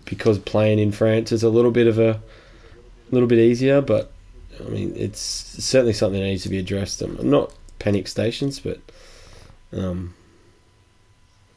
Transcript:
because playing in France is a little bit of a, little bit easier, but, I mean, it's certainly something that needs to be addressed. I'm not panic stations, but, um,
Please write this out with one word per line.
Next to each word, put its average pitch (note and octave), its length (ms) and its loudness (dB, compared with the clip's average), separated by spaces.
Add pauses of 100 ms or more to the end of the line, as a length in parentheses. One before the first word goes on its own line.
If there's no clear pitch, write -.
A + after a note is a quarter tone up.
because - 340 0
playing G#2+ 400 2
in G#2 140 2
France A2+ 400 0
is A2+ 100 0
a A2+ 60 4
little A#2+ 240 4
bit A#2 140 4
of A2+ 120 2
a, A2+ 220 2 (920)
little B2 180 2
bit A#2+ 100 6
easier, B2+ 420 4
but, A2 320 0 (460)
I A2 100 -14
mean, G#2 280 -6
it's G#2 240 -6
certainly - 720 0
something G2 280 -2
that G2 60 -2
needs G2 180 -4
to G2 40 -8
be F#2+ 100 -4
addressed. G2 440 -6
I'm F#2+ 260 -6
not C#3 240 0 (260)
panic G2+ 300 -2
stations, A#2 520 -4
but, - 200 -10 (920)
um, F2+ 420 -6 (1400)